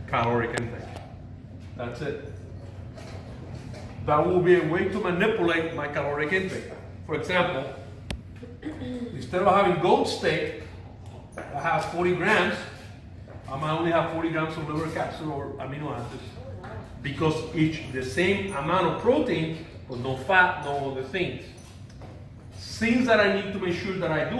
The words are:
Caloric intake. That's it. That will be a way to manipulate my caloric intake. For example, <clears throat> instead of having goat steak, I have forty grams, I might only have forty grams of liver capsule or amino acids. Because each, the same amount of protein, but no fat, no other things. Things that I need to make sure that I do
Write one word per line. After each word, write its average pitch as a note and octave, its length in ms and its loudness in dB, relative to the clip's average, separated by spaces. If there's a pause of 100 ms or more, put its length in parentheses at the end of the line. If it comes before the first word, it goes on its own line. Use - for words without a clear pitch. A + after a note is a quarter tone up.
Caloric A#2 520 2
intake. - 240 -6 (920)
That's A#2+ 240 -6
it. - 320 -6 (1700)
That D3+ 200 6
will F3+ 160 6
be F3+ 140 10
a D#3 120 4
way F#3+ 220 2
to G3+ 100 0
manipulate E3+ 760 2
my D3 120 -4
caloric D3 440 0
intake. F#3 400 -2 (360)
For D#3 80 0
example, F3 580 2 (480)
<clears throat> - 400 -14
instead B3 800 -4
of G3 140 6
having F3+ 260 6
goat G#3+ 240 6
steak, - 560 0 (760)
I - 220 -8
have E3 260 2
forty F3 300 2
grams, F#3 400 4 (920)
I C3+ 80 -4
might D#3 140 0
only E3 200 2
have D#3+ 200 4
forty D#3+ 180 0
grams D#3 280 0
of D3+ 120 -4
liver D#3+ 220 -2
capsule D#3 400 -2
or C#3 220 -4
amino C3+ 440 -6
acids. A#2+ 240 -8 (800)
Because D#3 540 0
each, - 260 4 (120)
the C3 100 -2
same F#3+ 520 2
amount E3 320 2
of D#3 140 0
protein, G3+ 640 2 (240)
but B2 100 -6
no C3 180 -2
fat, F#3 480 6
no C#3+ 260 -2
other C3 120 -4
things. D3 400 -2 (1120)
Things A#3+ 540 2
that A3 120 8
I G3 220 6
need F#3+ 120 -4
to G3 60 -4
make F3 160 0
sure F#3 180 -2
that E3 180 0
I D#3 180 0
do A#3+ 100 -2